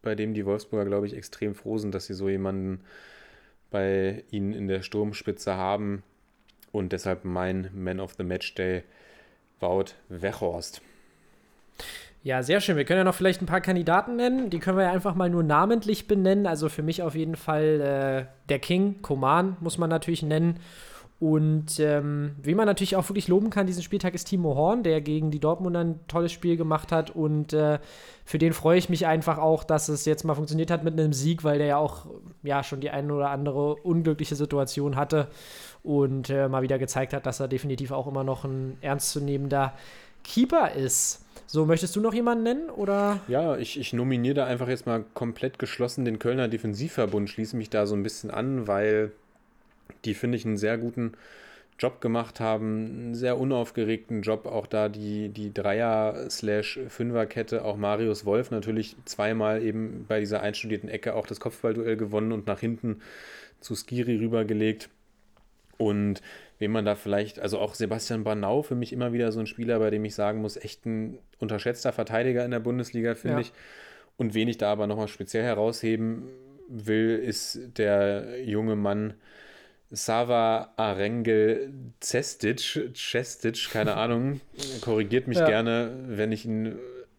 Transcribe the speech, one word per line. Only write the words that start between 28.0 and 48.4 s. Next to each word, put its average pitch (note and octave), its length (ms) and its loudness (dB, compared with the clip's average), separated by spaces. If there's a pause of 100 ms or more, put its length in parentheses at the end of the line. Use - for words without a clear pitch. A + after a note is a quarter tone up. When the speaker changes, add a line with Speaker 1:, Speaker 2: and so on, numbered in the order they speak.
Speaker 2:
für - 140 -2
den D#3+ 160 6
freue E3+ 240 6
ich F3+ 100 0
mich E3+ 180 2
einfach D#3+ 300 2
auch, D#3+ 260 4
dass D3+ 280 0
es D3 160 -2
jetzt D#3 180 2
mal D#3+ 100 2
funktioniert D#3 360 0
hat D#3+ 120 2
mit D#3+ 160 0
einem D#3 140 4
Sieg, D#3 320 0
weil D3 140 4
der D3 80 4
ja C#3+ 100 4
auch, D3 300 0 (360)
ja, C#3 200 0
schon C3+ 180 -6
die C#3+ 80 -4
ein D3 220 -2
oder C#3+ 180 0
andere C#3+ 480 0
unglückliche D#3+ 580 0
Situation C#3+ 640 0
hatte D3 320 2 (540)
und, C3+ 480 2
äh, C#3 180 2
mal C3 140 0
wieder C3+ 160 2
gezeigt C3 340 -2
hat, C#3 140 -4
dass B2+ 120 -4
er C3+ 100 -2
definitiv C3 420 -4
auch C3+ 160 -2
immer C3+ 180 -2
noch C3 220 -2
ein C3 340 -6
ernstzunehmender C#3 920 0 (500)
Keeper B3+ 480 4
ist. - 480 0 (260)
So, D#3 200 2
möchtest E3 280 2
du G#3 60 2
noch G#3+ 140 2
jemanden A#3 300 2
nennen, C#4 260 0
oder? G3+ 580 0
Speaker 1:
Ja, C#3+ 280 2
ich, A#2+ 220 -6
ich B2+ 140 -6
nominiere B2 420 2
da C#3 120 2
einfach B2 220 -2
jetzt B2+ 180 -2
mal A2+ 180 0 (100)
komplett A#2+ 440 -4
geschlossen B2 460 -2
den A2+ 140 0
Kölner B2 300 2
Defensivverbund, G#2+ 800 0
schließe A2 280 -6
mich A2 140 -4
da G#2+ 160 2
so G#2 80 0
ein G2+ 80 0
bisschen G#2+ 280 -6
an, B2+ 360 -2